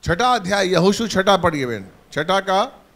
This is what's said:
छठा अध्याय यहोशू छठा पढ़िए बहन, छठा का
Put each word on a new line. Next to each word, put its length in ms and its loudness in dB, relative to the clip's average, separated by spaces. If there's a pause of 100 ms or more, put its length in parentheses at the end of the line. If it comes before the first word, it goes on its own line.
छठा 320 0
अध्याय 320 -2
यहोशू 400 2
छठा 300 2
पढ़िए 280 -2
बहन, 220 -8 (240)
छठा 280 -2
का 460 -4 (100)